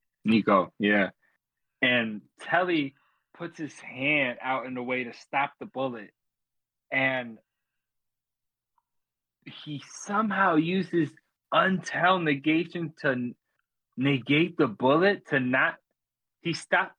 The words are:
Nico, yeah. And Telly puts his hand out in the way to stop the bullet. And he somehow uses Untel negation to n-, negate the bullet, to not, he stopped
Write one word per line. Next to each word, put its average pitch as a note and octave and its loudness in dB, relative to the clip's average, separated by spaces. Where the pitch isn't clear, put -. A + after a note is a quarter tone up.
Nico, G2+ 2
yeah. G2+ 2
And A2+ 0
Telly E3 -2
puts E3+ -12
his D#3 -12
hand C3+ -2
out B2+ -4
in B2+ -10
the B2 -8
way B2+ -4
to A2+ -12
stop - -6
the C3 -14
bullet. A#2+ -8
And C3 -2
he C#3+ -12
somehow G3 2
uses E3+ 2
Untel F3+ 2
negation D#3+ 0
to D3 0
n-, B2 -4
negate C#3+ 2
the D3 4
bullet, D3 2
to C#3+ 0
not, C3 0
he E3+ -4
stopped F3+ -2